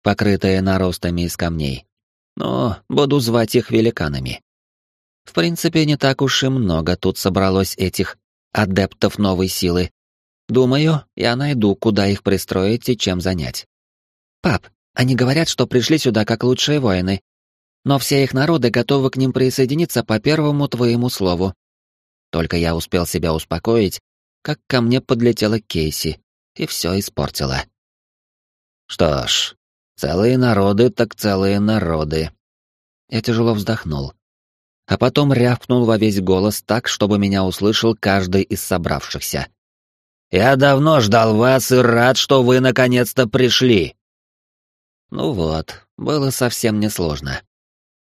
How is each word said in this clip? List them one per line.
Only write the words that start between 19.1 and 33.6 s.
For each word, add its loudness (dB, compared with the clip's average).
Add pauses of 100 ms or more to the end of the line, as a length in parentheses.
к -8
ним 0
присоединиться 0
по 0
первому 0
твоему 0
слову". -2 (760)
Только -2
я 0
успел -2
себя -2
успокоить, -2 (420)
как -8
ко 0
мне 0
подлетела 0
Кейси -4 (340)
и -8
все -4
испортила. -4 (1200)
Что -2
ж, -4 (420)
целые 0
народы 4
так -2
целые 0
народы. -2 (760)
Я -4
тяжело 0
вздохнул, -6 (760)